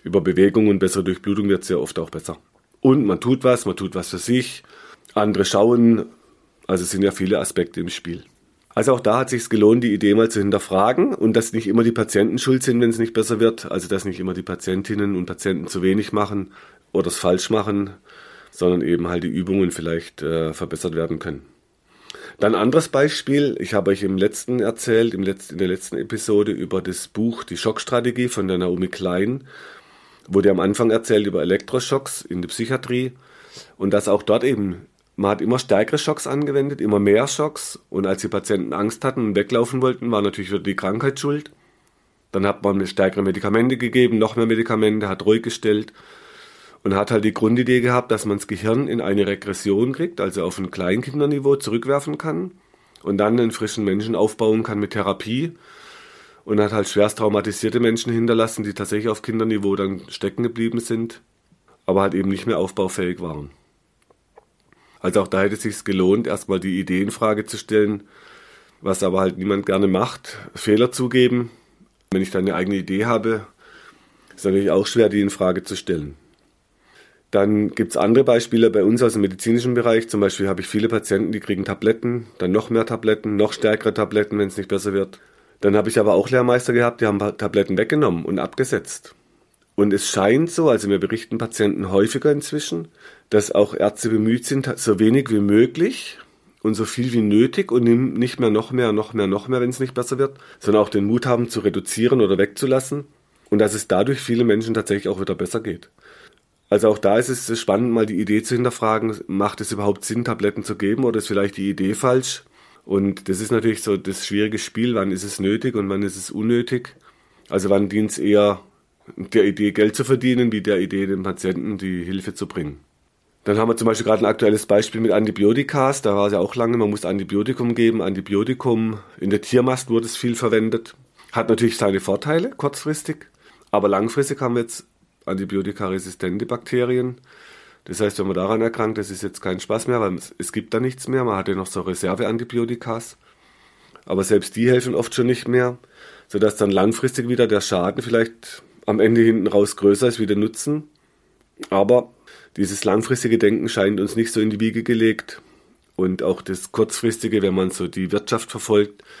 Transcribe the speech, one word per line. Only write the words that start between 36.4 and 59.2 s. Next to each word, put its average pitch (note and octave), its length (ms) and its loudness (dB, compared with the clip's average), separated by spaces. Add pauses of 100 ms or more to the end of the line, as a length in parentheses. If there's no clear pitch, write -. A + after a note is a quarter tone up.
immer G#2 180 2
mehr G#2 280 4
Schocks - 520 -6 (120)
und F#2+ 160 -2
als F#2+ 160 -2
die A2 60 -4
Patienten F#2+ 440 -2
Angst G#2 320 -4
hatten C3 220 -2
und G#2 100 0
weglaufen A#2 460 0
wollten, A#2+ 280 0
war G#2 120 2
natürlich F#2+ 280 -4
wieder G2 120 -2
die F#2+ 140 -4
Krankheit A#2 440 -2
schuld. C#3+ 300 -6 (800)
Dann G2 160 0
hat G2+ 160 -2
man G2 240 0
stärkere F#2+ 360 0
Medikamente G#2 540 0
gegeben, A#2+ 420 2
noch G#2+ 180 0
mehr A#2 100 2
Medikamente, A2 600 0
hat F#2+ 180 -6
ruhig A2 160 4
gestellt A2 500 -2 (920)
und G2 120 0
hat G2+ 160 0
halt G#2+ 140 2
die G#2+ 100 0
Grundidee A#2+ 460 2
gehabt, B2 300 0
dass A2 140 -2
man G2+ 140 -2
das - 80 -12
Gehirn A2 420 -2
in A#2 120 -2
eine G2 260 0
Regression G2+ 640 -2
kriegt, D#3+ 280 -6
also F#2+ 240 -4
auf F2+ 140 -6
ein F#2+ 120 -6
Kleinkinderniveau C3+ 840 0
zurückwerfen C3+ 640 -4
kann E3+ 340 -6 (500)
und G2 160 -2
dann G#2+ 200 2
einen A#2 140 2
frischen G#2+ 320 -4
Menschen G#2 300 -2
aufbauen A2 480 0
kann G#2+ 180 -4
mit G2+ 100 -4
Therapie G#2+ 600 -4 (920)
und G#2+ 160 0
hat G#2 120 2
halt G#2+ 160 0
schwerst G#2 300 2
traumatisierte G#2+ 600 0
Menschen A#2 320 0
hinterlassen, A2+ 520 0
die G2+ 100 -6
tatsächlich G#2 340 -4
auf A2 140 -4